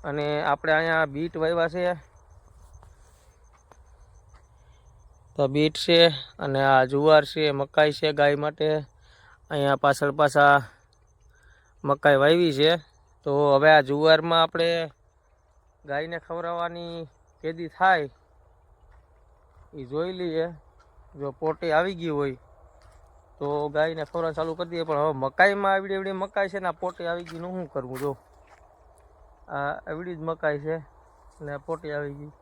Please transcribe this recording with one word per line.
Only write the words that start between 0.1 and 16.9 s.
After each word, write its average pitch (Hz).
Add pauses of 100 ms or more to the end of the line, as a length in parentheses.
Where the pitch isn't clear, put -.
આપણે 151
અહીંયા 160
બીટ 165
વાવ્યા 165
છે, 175 (3500)
તો 139
બીટ 151
છે 170 (400)
અને 139
આ 131
જુવાર 147
છે, 151
મકાઈ 143
છે 151
ગાય 147
માટે. 151 (840)
અહીંયા 139
પાછળ 143
પાછા 143 (1300)
મકાઈ 139
વાવી 165
છે. 151 (560)
તો 143 (220)
હવે 143
આ 151
જુવારમાં 160
આપણે 165 (1160)
ગાયને 156
ખવડાવવાની 170 (360)